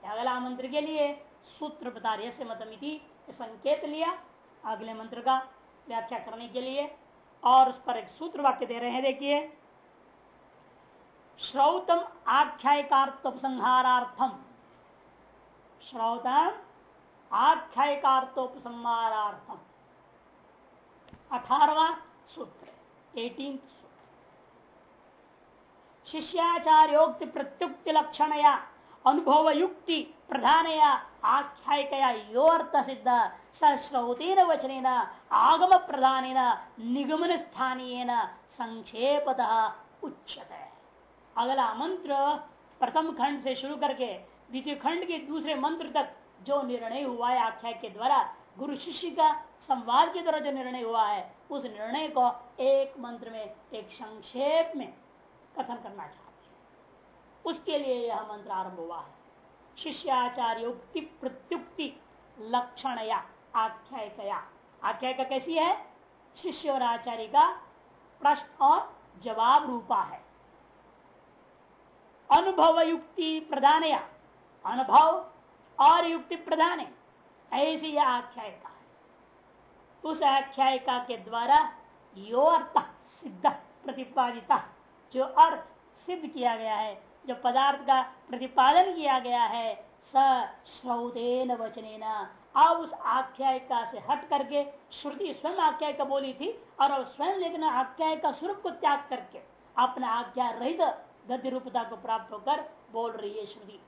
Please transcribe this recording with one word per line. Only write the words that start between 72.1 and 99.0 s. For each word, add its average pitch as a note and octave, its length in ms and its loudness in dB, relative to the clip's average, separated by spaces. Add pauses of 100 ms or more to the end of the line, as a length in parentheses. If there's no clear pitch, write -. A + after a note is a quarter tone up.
अनुभव E4 500 6
युक्ति D#4+ 600 -2
प्रधानया, D4+ 680 2 (580)
अनुभव D4+ 640 4 (500)
और E4+ 260 8
युक्ति E4 300 -6
प्रधान F4 440 0
है, - 140 -14 (580)
ऐसी D#4 340 -2
यह C#4+ 220 0
आख्यायिका A3 600 -6
है। - 180 -20 (1200)
उस D#4 180 -4
आख्यायिका C4+ 760 0
के B3 180 -8
द्वारा A#3 560 4 (440)
यो G#3+ 240 -2
अर्थ - 600 2
सिद्ध C4 540 -4 (280)
प्रतिपादिता, B3 840 -2 (440)
जो C4 120 0
अर्थ - 400 4 (420)
सिद्ध E4+ 220 -8
किया A#3+ 280 -2
गया A3 180 -4
है, G#3 380 -8 (140)
जो C4 80 -8
पदार्थ C4+ 480 2
का C4 200 4
प्रतिपादन C4+ 920 2
किया C#4+ 240 2
गया A#3+ 240 0
है, A3+ 500 -4 (240)
स C4 320 4 (180)
श्रौतेन B3 840 -4
वचनेन। A3 760 -8 (280)
अब E4 200 8
उस E4 180 -8
आख्यायिका B3+ 960 -2
से - 80 -12
हट - 300 -4
करके C#4+ 380 -2 (260)
श्रुति D4 420 -8
स्वयं F4 220 -6
आख्यायिका D4+ 480 -2
बोली C4+ 300 -4
थी F#4 280 -8 (180)
और C#4 100 4
अब C4 160 -2
स्वयं E4 280 -4
लेकिन E4+ 300 -4
आख्यायिका D4+ 680 -2
स्वरूप F#4+ 300 -6
को F#4 80 -4
त्याग C#4+ 400 0